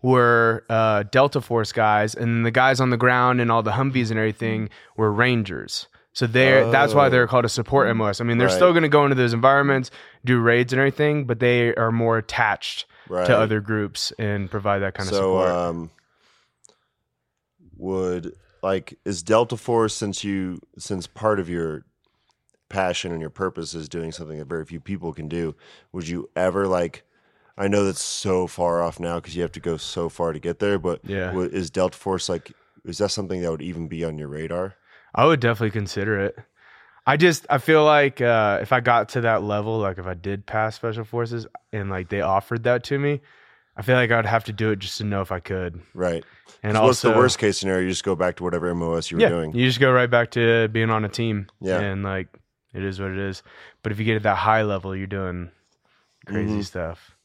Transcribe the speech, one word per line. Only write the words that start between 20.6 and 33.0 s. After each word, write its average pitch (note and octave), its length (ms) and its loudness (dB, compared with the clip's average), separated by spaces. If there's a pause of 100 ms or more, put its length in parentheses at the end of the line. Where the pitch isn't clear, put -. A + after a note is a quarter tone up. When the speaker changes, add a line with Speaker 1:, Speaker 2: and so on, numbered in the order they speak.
Speaker 2:
since F2+ 300 -8
part G#2+ 320 0
of F2 100 -6
your E2 340 -6 (840)
passion F#2 420 -4
and E2 100 -6
your D#2 80 -8
purpose E2+ 440 -8
is D#2+ 160 -12
doing E2 220 -8
something D#2 280 -14
that D2 80 -14
very D#2+ 180 -8
few E2+ 140 -14
people E2+ 340 -10
can D#2 140 -12
do, D#2+ 280 -6 (360)
would F2+ 160 -10
you E2+ 280 -8
ever, F#2+ 320 0
like, F2+ 360 -2 (540)
I G2 100 -2
know G2+ 160 2
that's F#2+ 180 -4
so F#2 460 -2
far E2+ 340 -2
off E2 180 -4
now E2+ 200 -6
'cause D#2 160 -16
you F2 80 -2
have E2 100 -6
to - 60 -14
go E2 180 -6
so E2+ 320 -8
far E2 240 -4
to D2+ 60 -10
get E2+ 200 -6
there, G2+ 200 0
but E2+ 240 -4
Speaker 1:
Yeah. F#2 300 -6
Speaker 2:
wo-, F#2 100 -2
is F2 260 -6
Delta F#2 280 -2
Force, F#2+ 320 -6
like, F2 220 -8 (340)
is F2 120 -12
that G2+ 120 0